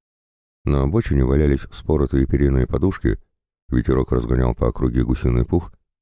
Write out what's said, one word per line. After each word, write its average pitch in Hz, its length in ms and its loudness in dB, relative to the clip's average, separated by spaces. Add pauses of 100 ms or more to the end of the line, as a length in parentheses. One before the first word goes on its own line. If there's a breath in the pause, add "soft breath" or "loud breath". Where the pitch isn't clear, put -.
(640)
На 69 180 2
обочине 71 420 0
валялись 69 460 2
вспоротые 69 560 0
перинные 67 400 2
подушки, 71 520 -2 (500)
ветерок 64 440 0
разгонял 62 420 0
по 57 140 -2
округе 62 360 0
гусиный 60 400 0
пух - 300 -4 (280)